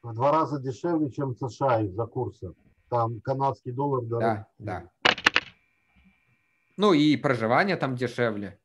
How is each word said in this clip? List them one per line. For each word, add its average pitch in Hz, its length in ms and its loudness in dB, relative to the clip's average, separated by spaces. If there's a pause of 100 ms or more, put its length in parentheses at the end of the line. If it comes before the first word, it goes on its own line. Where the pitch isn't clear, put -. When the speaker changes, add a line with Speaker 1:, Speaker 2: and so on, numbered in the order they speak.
Speaker 1:
В 113 120 -12
два 127 180 2
раза 147 280 2
дешевле, 151 500 -2
чем 135 240 -4
в - 40 -14
С 127 180 -6
Ш 139 100 0
А 117 160 2
из-за 104 240 -4
курса. - 480 -8 (360)
Там 117 300 -2
канадский 135 520 -4
доллар 135 320 -2
дороже. 113 420 -2 (120)
Speaker 2:
Да, 95 220 -8
да. - 100 -20 (1900)
Ну 202 160 4
и 151 240 6
проживание 135 600 2
там 131 200 -2
дешевле. 113 680 -2